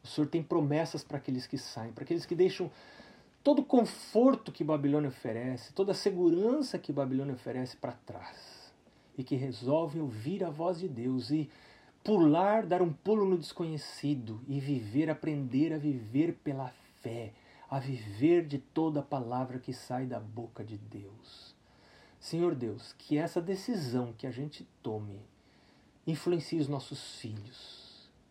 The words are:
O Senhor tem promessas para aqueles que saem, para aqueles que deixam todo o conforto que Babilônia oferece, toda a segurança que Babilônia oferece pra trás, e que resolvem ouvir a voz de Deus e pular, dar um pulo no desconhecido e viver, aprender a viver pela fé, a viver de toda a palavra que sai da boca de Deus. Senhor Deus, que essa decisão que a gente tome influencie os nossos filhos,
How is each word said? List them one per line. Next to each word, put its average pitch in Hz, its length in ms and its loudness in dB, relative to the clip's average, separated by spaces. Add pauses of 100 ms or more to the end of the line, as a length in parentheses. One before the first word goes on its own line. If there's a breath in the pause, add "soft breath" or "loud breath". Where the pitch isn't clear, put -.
O - 40 -18
Senhor 151 200 0
tem 165 160 -2
promessas 156 600 0
para 147 120 -8
aqueles 127 300 -4
que 135 100 -6
saem, 113 360 -10
para 123 100 -12
aqueles 170 220 -2
que 175 100 -4
deixam 185 340 4 (760 loud breath)
todo 285 160 8
o 254 60 2
conforto - 840 4
que - 120 -6
Babilônia 147 440 2
oferece, 127 640 -6
toda 196 220 0
a - 20 -2
segurança 190 840 2
que - 140 -6
Babilônia 135 420 0
oferece 127 440 -6
pra 123 160 -8
trás, - 800 -18 (440 soft breath)
e 131 60 -6
que 139 120 -2
resolvem 139 680 0
ouvir 139 420 -4
a 165 60 -2
voz 165 300 -2
de 185 80 -4
Deus 127 440 -2
e 151 180 0 (540 loud breath)
pular, 190 600 6
dar 180 160 2
um 170 100 4
pulo 208 340 2
no 185 120 4
desconhecido 143 1120 -4
e 139 120 -2
viver, 135 500 0
aprender 147 600 0
a 156 60 -2
viver 143 640 0
pela 135 260 -4 (320)
fé, 113 320 -8 (360 loud breath)
a 139 100 -2
viver 131 680 2
de 143 120 -4
toda 156 420 0
a 139 40 -2
palavra 127 560 -4
que 127 120 -8
sai 127 340 -6
da 123 140 -6
boca 110 420 -10
de 107 160 -10
Deus. 104 800 -18 (640 soft breath)
Senhor 170 340 0
Deus, 113 440 -6
que - 200 0
essa 170 240 0
decisão 151 720 -2
que 135 140 -8
a 127 40 -4
gente 139 360 -10 (160)
tome 107 380 -6 (840 soft breath)
influencie 165 540 0
os 143 80 2
nossos - 520 -8
filhos, - 920 -14 (220)